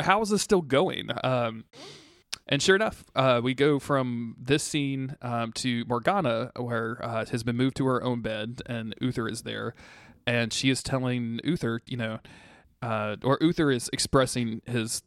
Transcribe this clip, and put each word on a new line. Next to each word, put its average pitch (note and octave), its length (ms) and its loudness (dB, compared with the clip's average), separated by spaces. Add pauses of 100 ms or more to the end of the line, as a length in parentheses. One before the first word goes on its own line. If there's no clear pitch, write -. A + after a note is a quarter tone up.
How G3 220 4
is G3+ 80 -2
this G#3 120 2
still F#3+ 180 4
going? C3+ 500 2 (120)
Um, A#2 440 -2 (840)
and C#3+ 120 2
sure F#3+ 140 6
enough, G#3+ 300 -2 (100)
uh, C3 300 4
we B2+ 100 0
go C#3+ 240 4
from B2 640 -2
this C3+ 240 2
scene, C3+ 580 -4
um, A#2 300 -4
to A#2+ 320 -2
Morgana, A#2+ 720 0
where, A#2+ 440 -4
uh, A2+ 260 -4
has A#2 180 -4
been A#2+ 120 -2
moved B2+ 200 2
to C3+ 100 0
her B2+ 160 2
own A#2+ 200 -2
bed, A2 440 -6
and A2+ 340 -6
Uther A#2+ 280 0
is A2+ 140 -6
there, A2 300 -6 (540)
and A#2+ 260 0
she - 160 0
is C3 140 2
telling B2 600 -2
Uther, A#2 420 -2
you - 100 -8
know, A2 220 -4 (640)
uh, G#2+ 400 -2
or C3 180 4
Uther D#3+ 300 4
is A#2+ 220 0
expressing B2 720 2
his A#2 400 -2